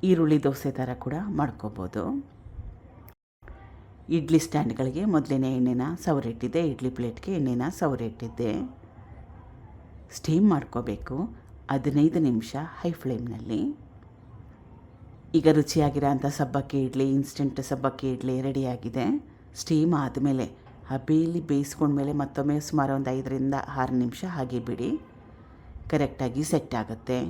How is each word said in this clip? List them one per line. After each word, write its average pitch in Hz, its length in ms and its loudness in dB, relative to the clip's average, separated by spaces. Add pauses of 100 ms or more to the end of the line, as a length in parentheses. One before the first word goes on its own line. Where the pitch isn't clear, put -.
ಈರುಳ್ಳಿ 165 440 6
ದೋಸೆ 135 240 0
ಥರ 131 180 -2 (160)
ಕೂಡ 135 80 -2 (280)
ಮಾಡ್ಕೋಬೋದು. 107 640 -4 (2000)
ಇಡ್ಲಿ 156 300 4
ಸ್ಟ್ಯಾಂಡ್‌ಗಳಿಗೆ 131 560 0 (100)
ಮೊದಲೇನೆ 135 460 2
ಎಣ್ಣೆನ 127 260 2 (200)
ಸವರಿಟ್ಟಿದ್ದೆ, 127 680 0
ಇಡ್ಲಿ 127 260 -4
ಪ್ಲೇಟ್‌ಗೆ 123 420 -4
ಎಣ್ಣೆನ 127 220 0 (180)
ಸವರಿಟ್ಟಿದ್ದೆ. 117 720 -2 (1600)
ಸ್ಟೀಮ್ 180 360 4
ಮಾಡ್ಕೋಬೇಕು 120 640 -2 (560)
ಹದಿನೈದು 147 540 4
ನಿಮಿಷ 113 300 0 (240)
ಹೈ 175 200 -2
ಫ್ಲೇಮ್ನಲ್ಲಿ. 113 600 -4 (1800)
ಈಗ 156 100 6 (100)
ರುಚಿಯಾಗಿರೋ 147 540 2
ಅಂಥ 135 140 0
ಸಬ್ಬಕ್ಕಿ 139 600 -2
ಇಡ್ಲಿ, 131 300 2
ಇನ್ಸ್ಟಂಟ್ 139 540 0
ಸಬ್ಬಕ್ಕಿ 135 440 -2
ಇಡ್ಲಿ 127 280 -2
ರೆಡಿಯಾಗಿದೆ. 131 640 -2 (560)
ಸ್ಟೀಮ್ 165 320 4 (100)
ಆದಮೇಲೆ 131 420 0 (460)
ಹಬೆಯಲ್ಲಿ 160 580 2
ಬೇಯಿಸ್ಕೊಂಡ್ಮೇಲೆ 143 720 2
ಮತ್ತೊಮ್ಮೆ 147 380 0
ಸುಮಾರು 143 360 2
ಒಂದು 131 220 -2
ಐದರಿಂದ 135 380 0 (260)
ಆರು 127 220 0
ನಿಮಿಷ 123 200 -4 (120)
ಹಾಗೆ 127 240 -2 (100)
ಬಿಡಿ, 120 220 -2 (1000)
ಕರೆಕ್ಟಾಗಿ 139 520 0
ಸೆಟ್ 147 320 0
ಆಗುತ್ತೆ. 113 440 -4 (100)